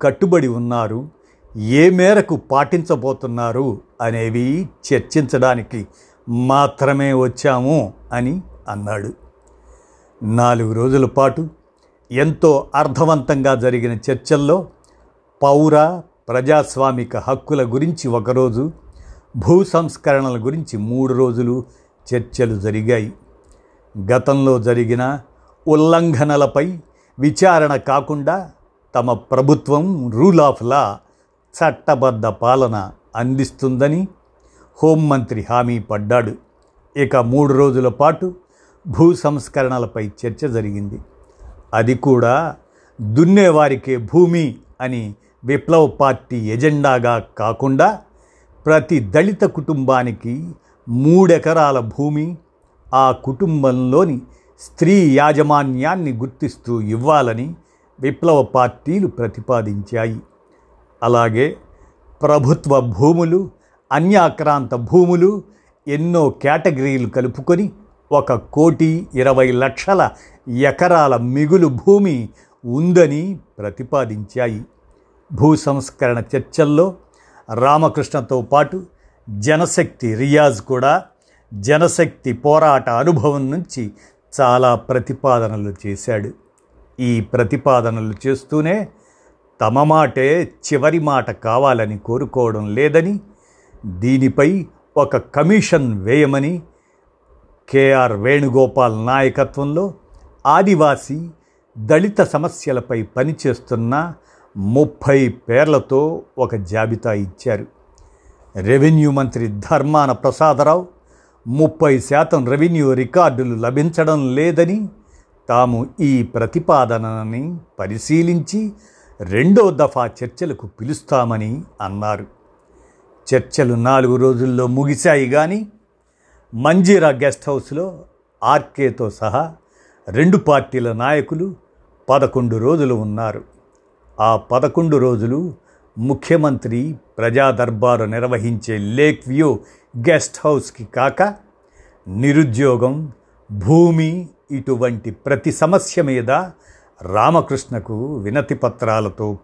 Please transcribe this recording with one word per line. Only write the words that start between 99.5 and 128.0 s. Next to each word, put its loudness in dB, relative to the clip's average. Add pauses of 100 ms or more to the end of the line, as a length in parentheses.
ఆదివాసీ, 2 (500)
దళిత 2
సమస్యలపై -4
పనిచేస్తున్న -4 (420)
ముప్పై 2
పేర్లతో 0 (160)
ఒక -2
జాబితా -4
ఇచ్చారు. -6 (920)
రెవెన్యూ 4
మంత్రి -2
ధర్మాన 0
ప్రసాదరావు 0 (480)
ముప్పై 2
శాతం 0
రెవెన్యూ 2
రికార్డులు 0
లభించడం -2
లేదని, 0 (600)
తాము 2 (140)
ఈ 2
ప్రతిపాదనని -2 (200)
పరిశీలించి -2 (480)
రెండో 4
దఫా 0
చర్చలకు -10
పిలుస్తామని -4 (180)
అన్నారు. -6 (1080)
చర్చలు 0
నాలుగు 2
రోజుల్లో 0
ముగిశాయి 0
గాని, -2 (880)
మంజీరా 4
గెస్ట్ -2
హౌస్లో -8 (400)